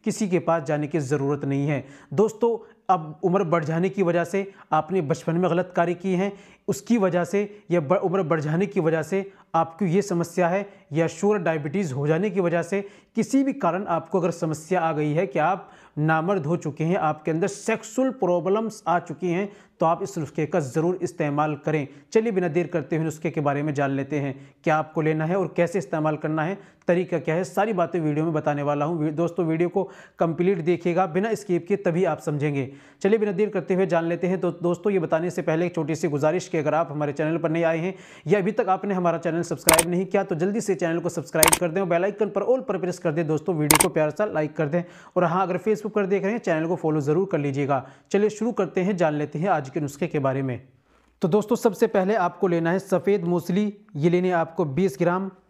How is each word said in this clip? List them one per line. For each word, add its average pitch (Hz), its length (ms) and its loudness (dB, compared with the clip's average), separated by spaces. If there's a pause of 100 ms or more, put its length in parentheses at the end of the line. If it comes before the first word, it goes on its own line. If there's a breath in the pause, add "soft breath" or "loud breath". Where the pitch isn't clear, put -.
किसी 214 240 -2
के 175 100 2
पास 165 240 0
जाने 147 240 -2
की 156 120 -2
ज़रूरत 143 460 -2
नहीं 139 240 0
है। 139 160 -2 (300 loud breath)
दोस्तों, 220 640 0 (140)
अब 156 340 0
उम्र 190 200 4
बढ़ 165 200 2
जाने 165 240 0
की 196 140 -2
वजह 170 220 2
से 196 160 -2 (320 loud breath)
आपने 156 280 2
बचपन 160 360 -2
में 175 140 2
गलतकारी 175 440 0
की 185 200 -2
हैं, 196 180 0 (360 loud breath)
उसकी - 300 0
वजह 180 260 2
से 202 460 -4
या 175 100 4
ब-, 139 140 0
उम्र 196 280 2
बढ़ 160 180 2
जाने 160 260 0
की 196 140 -2
वजह 160 220 2
से 190 280 -4 (240 loud breath)
आपको 165 300 0
ये 185 180 2
समस्या 175 460 0
है 196 180 0 (260 loud breath)
या 160 140 2
शुगर 202 320 2
डायबिटीज़ 160 560 -2
हो 139 120 -2
जाने 170 240 2
की 185 100 -2
वजह 170 220 2
से 196 180 -2 (340 loud breath)
किसी 226 300 2
भी 269 80 0
कारण 190 340 0
आपको 170 340 -2
अगर 170 100 2
समस्या 170 500 -2
आ 165 120 0
गई 151 200 0
है 175 140 2
कि 185 120 -4
आप 170 320 0 (280 loud breath)
नामर्द 160 480 2
हो 170 100 0
चुके 156 280 -4
हैं, 175 120 2
आपके 156 340 -2
अंदर 165 160 0
सेक्सुअल 220 640 -2
प्रॉब्लम्स 190 760 0
आ 175 120 2
चुकी 170 300 -4
हैं, 196 220 -2 (300 loud breath)
तो 165 60 4
आप 170 160 2
इस 196 160 -6
नुस्खे 151 280 -2
का 170 140 0
ज़रूर 160 420 0
इस्तेमाल 151 540 -2
करें। 147 300 -2 (260 loud breath)
चलिए, 226 200 2
बिना 180 160 0
देर 165 180 0
करते 165 300 -2
हुए 160 80 0
नुस्खे 156 260 -4
के 156 100 -4
बारे 143 220 0
में 151 120 -2
जान 139 160 0
लेते 139 280 -2
हैं, 139 160 -4 (300 loud breath)
क्या 156 120 4
आपको 156 240 -2
लेना 156 240 0
है 175 120 0
और 185 200 -2
कैसे 170 220 2
इस्तेमाल 156 380 -2
करना 156 260 -2
है, 190 160 -4 (300 loud breath)
तरीका 175 300 2
क्या 156 160 -2
है, 180 100 0
सारी 208 280 0
बातें 175 280 0
वीडियो 151 240 0
में 165 100 0
बताने 147 280 0
वाला 147 220 0
हूँ। 165 140 -2
वी-, 156 140 0
दोस्तों, 170 340 -2
वीडियो 160 220 0
को 190 140 -2 (360 loud breath)
कंप्लीट 175 400 2
देखिएगा 175 480 0
बिना 190 280 -2
स्किप 175 340 -2
किए, 202 80 2
तभी 185 280 0
आप 151 160 0
समझेंगे। 143 500 -2 (320 loud breath)
चलिए, 208 160 4
बिना 208 140 0
देर 202 160 0
करते 190 260 -2
हुए 185 120 2
जान 165 180 2
लेते 170 220 -2
हैं। 180 140 0
तो 175 120 0
दोस्तों, 175 400 -2
ये 190 60 2
बताने 165 320 0
से 180 120 -6
पहले 165 240 0
एक 170 80 -6
छोटी 156 200 -2
सी 160 140 -2
गुजारिश 156 400 0
कि 170 100 -2
अगर 151 160 0
आप 160 160 2
हमारे 147 220 -2
चैनल 156 260 -2
पर 160 120 -2
नए 165 120 0
आए 165 160 2
हैं 185 160 -4 (320 loud breath)
या 196 120 4
अभी 202 140 0
तक 190 160 0
आपने 190 260 0
हमारा 170 240 2
चैनल 165 240 -2
सब्सक्राइब 170 480 -2
नहीं 180 160 -2
किया, 196 180 0
तो 185 100 -4
जल्दी 202 260 -2
से 196 140 -2
चैनल 170 240 -2
को 170 100 -4
सब्सक्राइब 160 520 2
कर 175 80 0
दें 170 120 -2
और 196 80 0
बेल 175 160 2
आइकन 202 240 -2
पर 202 160 -2
all 262 240 0
पर 190 100 -2
प्रेस 180 200 -4
कर 165 140 0
दें। 160 140 0
दोस्तों, 156 280 0
वीडियो 151 280 4
को 185 120 2
प्यार 151 160 2
सा 208 140 -2
लाइक 156 320 -4
कर 156 120 0
दें 170 140 0 (340 loud breath)
और 180 80 2
हाँ, 175 180 2
अगर 180 160 -2
Facebook 208 320 -2
पर 208 160 0
देख 185 160 0
रहे 196 100 0
हैं, 240 60 -4
चैनल 165 280 0
को 170 100 0
फॉलो 156 240 0
ज़रूर 151 320 0
कर 165 60 0
लीजिएगा। 139 480 0 (240 loud breath)
चलिए, 208 200 4
शुरू 220 220 -4
करते 190 280 -2
हैं, 190 160 0
जान 160 180 2
लेते 147 240 -4
हैं 180 100 0
आज 151 220 0
के 165 100 -4
नुस्खे 147 260 -4
के 156 120 -4
बारे 135 240 0
में। 127 180 -4 (600 soft breath)
तो 185 60 0
दोस्तों, 208 280 2
सबसे 190 300 2
पहले 190 280 2
आपको 180 340 0
लेना 165 220 2
है 190 80 2
सफ़ेद 190 460 0
मूसली, 175 480 0 (240)
ये 156 140 4
लेनी 180 180 2
है 180 60 2
आपको 165 300 0
बीस 180 360 0
ग्राम 185 300 0 (200)